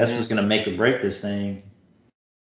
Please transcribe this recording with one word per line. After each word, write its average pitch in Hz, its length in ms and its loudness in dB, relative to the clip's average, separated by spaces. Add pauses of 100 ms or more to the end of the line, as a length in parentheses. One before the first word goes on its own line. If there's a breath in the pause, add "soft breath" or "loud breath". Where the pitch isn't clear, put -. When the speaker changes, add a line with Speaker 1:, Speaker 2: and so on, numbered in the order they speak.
(100)
Speaker 1:
Mm-hmm. 120 60 -2
Speaker 2:
what's 117 120 -2
gonna 110 140 0
make 104 240 2
or 92 100 -4
break 123 260 2
this 101 180 -4
thing." 101 420 -4 (880)